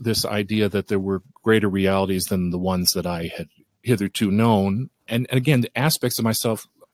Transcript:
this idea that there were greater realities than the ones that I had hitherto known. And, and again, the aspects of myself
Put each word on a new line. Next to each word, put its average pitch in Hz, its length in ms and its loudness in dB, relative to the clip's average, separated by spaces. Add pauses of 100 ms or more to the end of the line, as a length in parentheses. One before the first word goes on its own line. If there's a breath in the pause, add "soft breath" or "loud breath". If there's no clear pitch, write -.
this 113 220 -2
idea 104 440 0
that 98 200 -2
there 101 100 0
were 95 240 -2 (220)
greater 110 240 4
realities 95 560 0
than 90 260 -2
the 87 80 -4
ones 90 340 0
that 90 140 -2
I 85 300 -6
had 82 100 -10 (360)
hitherto 101 500 0
known. 107 580 2 (180)
And, 120 220 -2
and 127 80 2
again, 131 220 2
the - 180 -4
aspects 131 400 -2
of 117 60 -2
myself 113 420 -2 (280)